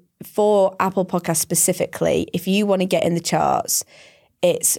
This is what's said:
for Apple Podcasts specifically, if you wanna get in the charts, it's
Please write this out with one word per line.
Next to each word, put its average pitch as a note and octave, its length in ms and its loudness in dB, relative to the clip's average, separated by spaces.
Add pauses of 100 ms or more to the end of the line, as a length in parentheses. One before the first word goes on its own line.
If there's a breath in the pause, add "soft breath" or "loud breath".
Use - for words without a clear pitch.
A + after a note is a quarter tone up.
(220)
for G3+ 560 2
Apple F#3 280 0
Podcasts F3 320 -2
specifically, E3 960 -2
if F3 120 -4
you G3+ 200 2
wanna F#3+ 180 2
get F#3 200 0
in E3+ 100 0
the E3+ 60 -2
charts, - 640 -2 (580 loud breath)
it's - 360 0